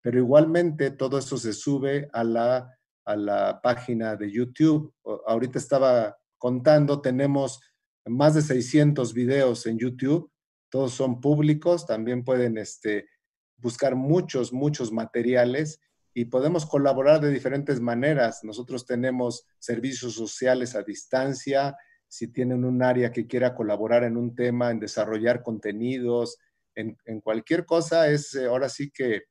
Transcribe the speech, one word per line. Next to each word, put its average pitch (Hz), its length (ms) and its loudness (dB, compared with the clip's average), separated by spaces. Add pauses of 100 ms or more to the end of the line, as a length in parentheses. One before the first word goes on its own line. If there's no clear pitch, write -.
Pero 123 180 0
igualmente 151 720 4
todo 135 280 -2
eso 160 180 -6
se 117 160 -4
sube 139 600 -2
a 117 100 -2
la, 117 540 0 (280)
a 107 100 -2
la 101 460 0
página 113 540 -2
de 104 160 -8
YouTube. 151 640 0 (100)
O-, 107 240 -8
ahorita 120 320 -2
estaba 123 580 2 (200)
contando, 143 640 4
tenemos 139 580 0 (460)
más 143 300 4
de 156 60 4
seiscientos 139 720 2
videos 127 520 2
en 113 140 -2
YouTube. 131 520 -2 (380)
Todos 131 240 -2
son 127 260 -2
públicos, 151 680 2
también 117 380 -2
pueden, 123 340 0
este, 104 500 -6 (500)
buscar 127 380 -2
muchos, 131 580 -2
muchos 135 400 -2
materiales 123 880 0 (320)
y 117 120 -4
podemos 147 400 0
colaborar 139 540 4
de 147 120 2
diferentes 135 500 -2
maneras. 120 600 0
Nosotros 120 420 -10
tenemos 123 600 -4 (140)
servicios 120 560 -6
sociales 123 600 -2
a 101 80 -4
distancia. 139 920 -2 (320)
Si - 240 -10
tienen 127 340 -2
un 127 180 0
área 123 280 2
que 117 160 -4
quiera 123 280 0
colaborar 110 480 0
en 117 140 -2
un 120 180 -4
tema, 123 360 0
en 113 80 -4
desarrollar 110 640 -2
contenidos, 117 960 -4 (380)
en, 110 300 -10
en 110 160 -10
cualquier 113 440 -2
cosa, 165 440 2
es, 147 260 -2
eh, 131 120 -2
ahora 127 220 0
sí 143 220 -8
que 117 400 -2